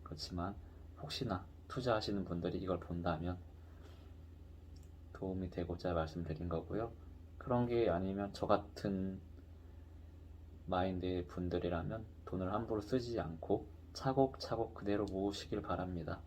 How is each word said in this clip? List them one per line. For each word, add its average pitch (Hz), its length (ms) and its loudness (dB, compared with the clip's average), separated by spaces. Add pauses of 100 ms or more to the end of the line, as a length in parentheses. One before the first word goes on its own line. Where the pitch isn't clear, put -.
그렇지만 87 520 -2 (460)
혹시나 117 440 0 (240)
투자하시는 110 560 2
분들이 90 340 0
이걸 92 200 2
본다면 87 580 0 (1800)
도움이 92 360 0
되고자 87 440 0
말씀드린 80 560 2
거고요. 92 420 0 (500)
그런 123 240 6
게 117 240 6
아니면 98 440 4
저 - 120 0
같은 95 760 4 (1500)
마인드의 90 600 2
분들이라면 87 760 0 (200)
돈을 92 280 -2
함부로 113 280 2
쓰지 120 380 2
않고 82 480 0 (260)
차곡차곡 131 840 2
그대로 101 300 2
모으시길 98 580 0
바랍니다. 92 640 -2